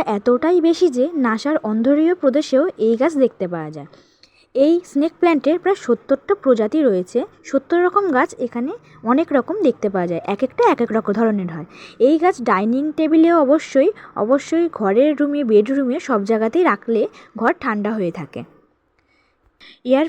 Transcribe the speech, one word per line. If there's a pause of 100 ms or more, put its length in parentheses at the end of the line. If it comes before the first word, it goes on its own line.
(180)
এতটাই (100)
বেশি (100)
যে (200)
নাসার (120)
অন্ধকারীয়
প্রদেশেও (240)
এই
গাছ (100)
দেখতে
পাওয়া
যায়। (640)
এই (160)
স্নেক
প্ল্যান্টের
প্রায়
সত্তরটা (100)
প্রজাতি
রয়েছে। (300)
সত্তর
রকম (140)
গাছ (160)
এখানে (400)
অনেক (100)
রকম (120)
দেখতে
পাওয়া
যায়, (100)
এক
একটা (100)
এক
এক
রকম
ধরনের
হয়। (400)
এই
গাছ (140)
ডাইনিং (140)
টেবিলেও (100)
অবশ্যই, (340)
অবশ্যই (140)
ঘরের (100)
রুমে,
বেডরুমে (100)
সব (100)
জায়গাতেই
রাখলে (380)
ঘর (120)
ঠান্ডা
হয়ে
থাকে। (1500)
এয়ার